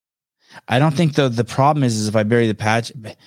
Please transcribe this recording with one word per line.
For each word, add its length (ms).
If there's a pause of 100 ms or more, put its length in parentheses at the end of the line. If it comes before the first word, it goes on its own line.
(680)
I 120
don't 160
think 180
the, 160
the 140
problem 400
is, 120
is 120
if 80
I 80
bury 240
the 80
patch, 360 (360)